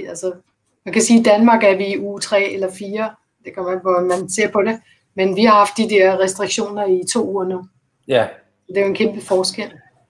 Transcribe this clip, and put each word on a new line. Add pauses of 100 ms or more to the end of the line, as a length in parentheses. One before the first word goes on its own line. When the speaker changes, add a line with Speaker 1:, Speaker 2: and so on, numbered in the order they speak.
Speaker 1:
Altså, (520)
man
kan
sige,
at
i
Danmark
er
vi
i
uge
tre
eller
fire. (340)
Det
kommer
an
på,
hvordan
man
ser
på
det. (340)
Men
vi
har
haft
de
der
restriktioner
i (100)
to
uger
nu. (440)
Speaker 2:
Ja. (400)
Speaker 1:
Det
er
jo
en
kæmpe
forskel. (460)